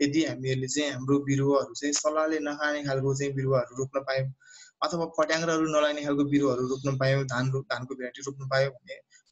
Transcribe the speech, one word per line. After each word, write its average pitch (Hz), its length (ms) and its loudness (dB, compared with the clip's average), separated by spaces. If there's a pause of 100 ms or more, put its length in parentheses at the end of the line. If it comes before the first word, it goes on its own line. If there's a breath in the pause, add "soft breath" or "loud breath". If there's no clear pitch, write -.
यदि 143 220 2
हामीहरूले 131 440 -2
चाहिँ 143 220 -2
हाम्रो 131 280 0
बिरुवाहरू 135 560 2
चाहिँ 147 180 -4
सलाहले 156 460 0
नखाने 147 460 -2
खालको 135 300 0
चाहिँ 139 180 -2
बिरुवाहरू 131 440 0
रोप्न 131 240 -4
पायौँ, 135 340 -2 (480 loud breath)
अथवा 165 240 -2
फट्याङ्ग्राहरू 160 600 2
नलाग्ने 147 380 2
खालको 143 200 2
बिरुवाहरू 139 420 2
रोप्न 135 320 -2
पायौँ, 135 260 2
धान 131 260 0
रो-, 131 140 -2
धानको 127 300 -6
भेराइटी 127 280 -10
रोप्न 135 260 -8
पायौँ 135 220 2
भने 135 240 -16 (380 soft breath)